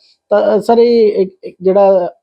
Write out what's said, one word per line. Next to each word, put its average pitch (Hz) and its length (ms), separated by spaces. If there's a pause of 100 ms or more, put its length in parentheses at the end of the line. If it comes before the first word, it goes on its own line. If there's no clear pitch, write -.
(280)
ਤਾਂ, 208 260
ਅਹ, 202 60
ਸਰ, 226 180
ਇਹ 233 340
ਇੱਕ, 190 200 (120)
ਇੱਕ - 180
ਜਿਹੜਾ 190 600